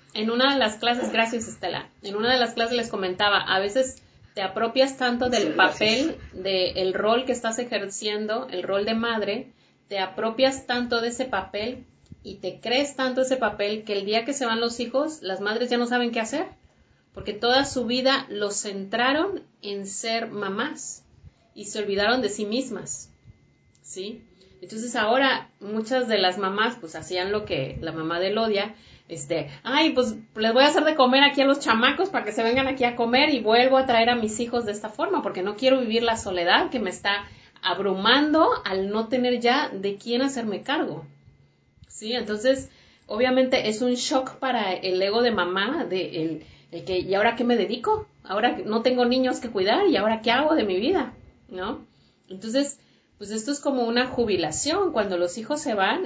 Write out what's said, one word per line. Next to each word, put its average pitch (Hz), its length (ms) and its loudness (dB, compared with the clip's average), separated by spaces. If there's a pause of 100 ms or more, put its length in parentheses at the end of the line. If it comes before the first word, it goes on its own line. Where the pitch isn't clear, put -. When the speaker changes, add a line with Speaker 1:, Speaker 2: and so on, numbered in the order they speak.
(140)
Speaker 1:
en 220 180 -2
una 262 220 4
de 277 60 2
las 214 180 2
clases, 240 340 0
gracias, 226 380 0
Estela, - 400 -8 (140)
en 196 120 -8
una 220 160 2
de 254 80 4
las 233 140 0
clases 233 240 -2
les 233 120 -2
comentaba, 196 520 0
a 190 180 0
veces 208 420 0 (320)
te 208 80 -6
apropias 233 560 0
tanto 247 320 0
del 226 140 2
Speaker 2:
Sí, 156 100 0
gracias. 185 200 6 (320)
Speaker 1:
papel, 320 120 -4 (140)
del 185 600 -2
rol 220 320 2
que 254 80 -2
estás 233 260 -4
ejerciendo, 214 920 -4
el 180 140 -6
rol 196 220 0
de 226 80 0
madre, 226 580 -2 (360)
te 196 120 -6
apropias 226 680 0
tanto 240 360 -2
de 233 80 -2
ese 247 160 -4
papel 214 600 -6 (380)
y 190 120 -14
te - 240 -10
crees 269 360 -2
tanto 262 260 0
ese 262 160 0
papel 214 460 -2
que 208 100 -6
el 196 120 -2
día 226 200 0
que 285 80 -4
se 262 120 -4
van 226 140 0
los 233 200 -2
hijos, 269 420 -2
las 190 180 -6
madres 226 300 -2
ya 240 80 2
no 240 100 0
saben 240 240 0
qué 233 80 -2
hacer, 277 280 -4 (680)
porque 196 200 -8
toda 247 320 2
su 254 200 -4
vida 254 440 0
lo 202 220 -2
centraron 233 920 -2 (180)
en 202 260 -8
ser 226 420 -4
mamás 208 760 -6 (520)
y 208 100 -14
se - 140 -6
olvidaron 202 420 2
de 208 80 0
sí 214 160 -4
mismas, 214 680 -6 (680)
¿sí? 208 420 -12 (380)
Entonces 220 340 -10
ahora 247 540 2 (100)
muchas 220 480 -2
de 220 100 2
las 185 200 2
mamás, 208 420 0
pues, 160 160 -14
hacían 180 360 -4
lo 208 140 -2
que 139 340 -4
la 160 120 -6
mamá 165 280 -4
de 185 80 0
Elodia, 214 480 0 (320)
este, 156 420 -6 (140)
"Ay, 285 280 2
pues, 247 240 0 (200)
les 220 180 2
voy 254 100 8
a 294 40 8
hacer 302 160 4
de 311 120 2
comer 269 280 6
aquí 277 180 4
a 262 40 4
los 277 140 4
chamacos 262 500 2
para 240 160 -4
que 208 80 -4
se 233 100 0
vengan 262 240 2
aquí 262 160 0
a 240 120 0
comer 247 340 4
y 269 100 2
vuelvo 240 380 6
a 262 80 4
traer 233 240 4
a 240 60 4
mis 220 240 -2
hijos 240 260 -2
de 202 80 -4
esta 220 160 -8
forma, 330 320 -2
porque 190 220 -4
no 208 120 -2
quiero 262 240 4
vivir 233 240 0
la 226 140 2
soledad 196 520 2
que 262 100 -4
me 190 100 -2
está 202 360 -4 (380)
abrumando 226 840 2 (160)
al 196 240 -2
no 220 180 -2
tener 247 320 0
ya 247 300 2
de 196 280 -6
quién 240 240 -2
hacerme 233 420 -2
cargo", 269 420 -4 (840)
¿sí? 220 260 -8
Entonces, 233 560 0 (360)
obviamente 254 640 2
es 214 120 -2
un 247 120 2
shock 262 440 -2
para 226 360 0
el 185 280 -2
ego 202 200 2
de 240 100 4
mamá, 202 540 0
de 170 380 -4
el, 160 200 -6 (280)
el 170 120 -12
que, 185 160 -2
"¿y 175 140 -2
ahora 220 220 2
qué 247 80 -2
me 240 140 4
dedico? 247 500 0 (160)
Ahora 233 420 0
no 220 160 0
tengo 247 240 2
niños 254 340 2
que 233 100 -8
cuidar, 226 380 2
¿y 262 100 4
ahora 220 240 0
qué 226 100 2
hago 302 240 4
de 254 100 2
mi 185 140 0
vida?", 277 340 0 (340)
¿no? 190 380 -8 (440)
Entonces, 226 500 -2 (380)
pues 202 140 -12
esto 220 200 -4
es 285 80 -4
como 254 240 0
una 233 220 0
jubilación. 240 840 0
Cuando 196 260 0
los 175 200 0
hijos 294 240 -4
se 247 120 -2
van, 214 320 2